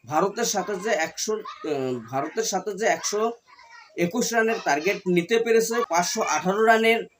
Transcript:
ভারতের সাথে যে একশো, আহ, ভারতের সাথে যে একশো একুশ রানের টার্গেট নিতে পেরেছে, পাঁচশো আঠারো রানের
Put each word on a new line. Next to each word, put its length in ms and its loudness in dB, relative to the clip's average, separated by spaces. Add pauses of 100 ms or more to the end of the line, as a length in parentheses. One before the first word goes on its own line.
ভারতের 500 0
সাথে 220 -2
যে 220 -2
একশো, 360 -4
আহ, 600 -6 (140)
ভারতের 440 -4
সাথে 220 -4
যে 120 -2
একশো 360 0 (720)
একুশ 360 -2
রানের 320 2
টার্গেট 420 0
নিতে 320 2
পেরেছে, 380 2 (120)
পাঁচশো 340 0
আঠারো 420 0
রানের 360 6 (200)